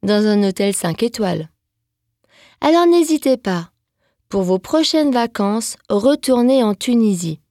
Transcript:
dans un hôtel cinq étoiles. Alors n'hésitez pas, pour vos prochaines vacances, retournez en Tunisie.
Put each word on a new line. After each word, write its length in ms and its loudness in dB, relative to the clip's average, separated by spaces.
dans 220 2
un 180 2
hôtel 280 -2
cinq 300 -4
étoiles. 480 -4
Alors 260 4
n'hésitez 500 2
pas, 340 -6
pour 140 -2
vos 180 0
prochaines 520 0
vacances, 640 -4
retournez 720 2
en 120 0
Tunisie. 680 -2